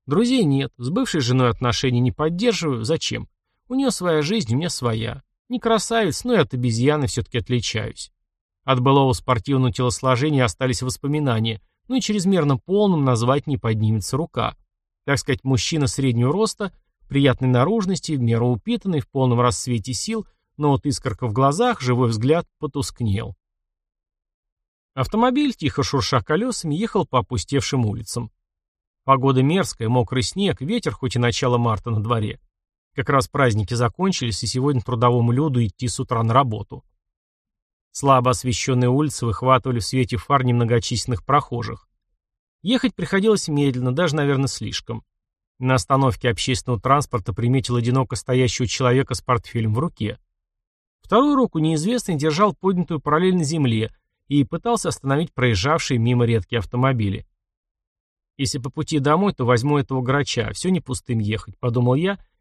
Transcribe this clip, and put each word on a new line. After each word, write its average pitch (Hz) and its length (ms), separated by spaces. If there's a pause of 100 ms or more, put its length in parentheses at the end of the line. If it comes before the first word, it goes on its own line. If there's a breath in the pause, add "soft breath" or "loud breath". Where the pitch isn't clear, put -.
Друзей 233 380
нет, 139 340
с 123 100
бывшей 190 320
женой 123 300
отношений 120 500
не 123 120
поддерживаю, 165 720
зачем? 143 440 (400)
У 247 60
неё 269 160
своя 165 320
жизнь, 147 320
у - 20
меня 156 140
своя. 113 520 (260)
Не 247 100
красавец, 226 640
но 247 100
и 214 40
от 143 160
обезьяны 127 540
всё-таки - 300
отличаюсь. 113 720 (520)
От 131 160
былого 135 320
спортивного 127 600
телосложения 127 720
остались 127 380
воспоминания, 127 800 (280)
ну 254 80
и 247 40
чрезмерно 185 560
полным 185 480
назвать 127 440
не 139 100
поднимется 110 580
рука. 123 400 (480)
Так 139 140
сказать, - 240
мужчина 135 460
среднего 127 440
роста, 208 400 (360)
приятной 135 400
наружности, 175 640
в 139 80
меру 117 280
упитанный, 165 520
в - 80
полном 127 320
расцвете 123 520
сил, 220 340 (300)
но 147 140
вот 139 160
искорка 127 400
в 110 60
глазах, 147 480
живой 123 280
взгляд 127 380 (140)
потускнел. 117 720 (1600)
Автомобиль, 247 600
тихо 143 280
шурша 131 380
колёсами, 170 540
ехал 190 320
по 127 140
опустевшим 127 640
улицам. 110 440 (760)
Погода 131 380
мерзкая, 147 460
мокрый 123 340
снег, 185 380
ветер, 208 320
хоть - 240
и - 20
начало 123 380
марта 117 340
на 107 120
дворе. 113 380 (540)
Как - 140
раз 139 180
праздники 117 460
закончились, 123 720
и 120 40
сегодня 131 360
трудовому 120 500
люду 127 320
идти 113 240
с - 100
утра 120 240
на 113 120
работу. 117 500 (1080)
Слабо 127 420
освещённые 123 580
улицы 139 340
выхватывали 123 540
в 104 60
свете 123 340
фар 135 260
немногочисленных 120 800
прохожих. 120 640 (720)
Ехать 240 320
приходилось 196 540
медленно, 131 460
даже, 156 200
наверное, 139 320
слишком. - 580 (540)
На 127 160
остановке 131 540
общественного 120 520
транспорта 127 520
приметил 120 440
одиноко 123 380
стоящего 127 540
человека 127 460
с - 80
портфелем 113 520
в 113 40
руке. 113 400 (800)
Вторую 277 340
руку 240 260
неизвестный 165 560
держал 156 380
поднятую 180 460
параллельно 175 420
земле 131 480 (380)
и 143 160
пытался 208 440
остановить 139 460
проезжавшие 127 640
мимо 120 260
редкие 117 360
автомобили. 123 640 (1120)
"Если 139 200
по 123 120
пути 156 280
домой, 165 360
то 131 100
возьму 123 340
этого 131 220
грача, 123 520
всё 180 180
не 180 100
пустым 123 380
ехать", 107 400
подумал 123 360
я 185 240 (220)